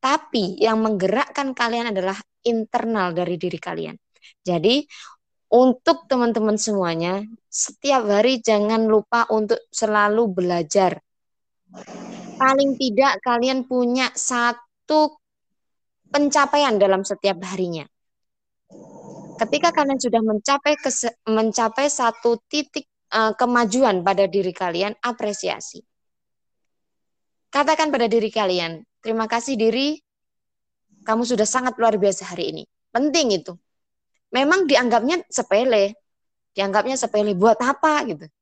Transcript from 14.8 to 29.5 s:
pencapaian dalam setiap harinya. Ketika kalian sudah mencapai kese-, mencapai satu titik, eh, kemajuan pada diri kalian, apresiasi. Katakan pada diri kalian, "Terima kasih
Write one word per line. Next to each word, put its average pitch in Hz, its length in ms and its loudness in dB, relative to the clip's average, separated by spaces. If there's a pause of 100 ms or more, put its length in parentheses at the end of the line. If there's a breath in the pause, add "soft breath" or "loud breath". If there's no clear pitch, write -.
pencapaian 285 720 2
dalam 190 240 2
setiap 196 400 -4
harinya. 180 400 -6 (1500)
Ketika 294 340 0
kalian 277 260 0
sudah 226 220 0
mencapai 220 560 0
kese-, 240 480 -4
mencapai 220 640 0
satu 233 560 0
titik, 294 400 -6 (240)
eh, 220 240 0
kemajuan 240 720 2
pada 196 240 2
diri 185 240 -2
kalian, 180 480 -4
apresiasi. 214 800 -6 (1700)
Katakan 311 400 0
pada 247 160 0
diri 220 240 0
kalian, 175 560 -2 (160)
"Terima 226 240 -4
kasih 233 320 -4